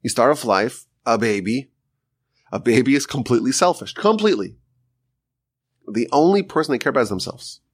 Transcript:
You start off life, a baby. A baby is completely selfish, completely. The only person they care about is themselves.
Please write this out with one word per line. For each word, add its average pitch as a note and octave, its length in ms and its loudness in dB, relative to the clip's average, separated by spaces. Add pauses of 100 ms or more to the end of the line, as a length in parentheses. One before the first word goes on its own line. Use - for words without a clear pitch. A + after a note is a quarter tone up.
You A#2+ 60 -6
start B2+ 220 4
off C#3 140 -2
life, G#2 400 -2 (180)
a A2+ 140 2
baby. A2 540 -2 (800)
A G2+ 80 -6
baby A#2+ 340 2
is C#3 140 0
completely B2 440 0
selfish, - 420 0
completely. G3+ 640 0 (1300)
The A2+ 200 -2
only F3+ 320 4
person D#3 300 -2
they A#2+ 40 0
care C3+ 140 -2
about B2+ 120 0
is G2 60 -2
themselves. - 520 -10 (120)